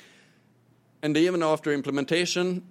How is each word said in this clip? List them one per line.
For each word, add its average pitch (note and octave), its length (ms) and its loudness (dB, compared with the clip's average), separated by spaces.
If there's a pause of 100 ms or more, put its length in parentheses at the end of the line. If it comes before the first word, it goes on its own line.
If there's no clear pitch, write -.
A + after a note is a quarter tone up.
(1040)
And D3+ 120 0
even F3 280 2
after D#3 280 0
implementation, E3 1000 -2